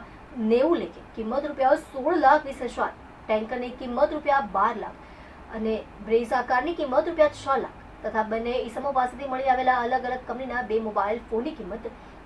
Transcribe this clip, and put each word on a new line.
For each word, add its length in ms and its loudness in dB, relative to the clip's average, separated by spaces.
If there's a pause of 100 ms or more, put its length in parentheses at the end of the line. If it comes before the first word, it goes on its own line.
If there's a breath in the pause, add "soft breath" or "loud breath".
(440 loud breath)
નેવું 340 4
લેખે, 360 -10
કિંમત 300 -4
રૂપિયા 380 4
સોળ 380 0
લાખ 240 6
વીસ 240 -8
હજાર, 240 -4 (300)
ટેન્કરની 480 -2
કિંમત 420 0
રૂપિયા 400 2
બાર 240 2
લાખ 260 -10 (500 loud breath)
અને 220 -2 (300)
બ્રેઝ 280 2
આકારની 420 2
કિંમત 340 2
રૂપિયા 260 4
છ 240 0
લાખ 240 -6 (180)
તથા 220 -2
બંને 320 -2
ઈસમો 380 -4
પાસેથી 360 -2
મળી 220 0
આવેલા 300 4
અલગ 280 0
અલગ 180 -6
કંપનીના 360 -6
બે 180 0
મોબાઈલ 400 -2
ફોનની 320 -4
કિંમત 340 -10 (400 loud breath)